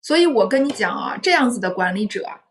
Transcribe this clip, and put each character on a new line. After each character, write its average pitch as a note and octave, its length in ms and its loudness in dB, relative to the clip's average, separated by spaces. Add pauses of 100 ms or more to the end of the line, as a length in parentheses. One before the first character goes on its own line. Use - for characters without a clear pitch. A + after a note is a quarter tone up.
所 D4+ 160 0
以 F4 80 6
我 A3+ 220 2
跟 C4+ 160 2
你 C#4+ 80 -2
讲 F#3 240 -4
啊， - 220 -6
这 F4+ 140 0
样 C#4+ 180 4
子 G#3+ 100 -4
的 F#3 100 -2
管 F#3 240 -2
理 G#3 120 -2
者 - 200 -6
啊 - 140 -14 (120)